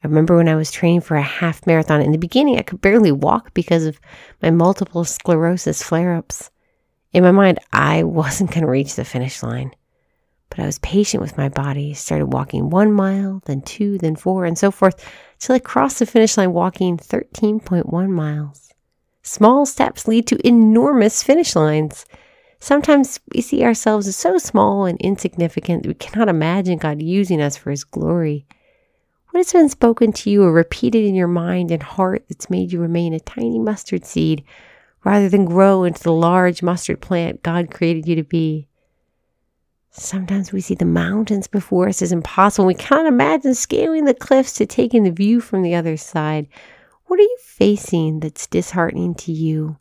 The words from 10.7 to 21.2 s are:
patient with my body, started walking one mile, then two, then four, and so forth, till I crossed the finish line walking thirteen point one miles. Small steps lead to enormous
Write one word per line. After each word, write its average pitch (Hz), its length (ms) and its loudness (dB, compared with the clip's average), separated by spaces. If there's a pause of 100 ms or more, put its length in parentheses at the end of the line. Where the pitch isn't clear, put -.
patient - 420 -2
with - 160 -10
my 139 100 -2
body, 143 460 -6
started 147 340 -4
walking 135 420 -4
one 202 220 2
mile, 196 540 -2
then 139 160 -6
two, 202 360 -6
then 160 200 -4
four, 185 260 -2
and 170 140 -2
so 196 140 0
forth, - 340 0 (340)
till - 160 0
I 247 40 4
crossed - 400 -2
the 233 60 2
finish 220 320 2
line 185 140 2
walking 175 460 -2
thirteen - 640 -4
point 175 300 -4
one 185 200 -2
miles. 151 640 -6 (500)
Small 262 420 4
steps - 420 -4
lead 226 200 2
to - 180 0
enormous 233 800 4